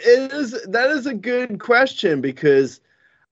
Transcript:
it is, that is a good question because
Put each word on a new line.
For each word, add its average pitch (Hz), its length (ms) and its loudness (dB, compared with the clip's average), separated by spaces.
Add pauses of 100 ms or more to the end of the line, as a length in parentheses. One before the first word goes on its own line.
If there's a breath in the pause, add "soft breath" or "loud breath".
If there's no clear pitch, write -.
it 262 280 4
is, 277 200 -6 (160)
that 233 220 0
is 277 160 -2
a 269 80 -6
good 240 460 -4
question 233 600 0
because 135 600 2 (520)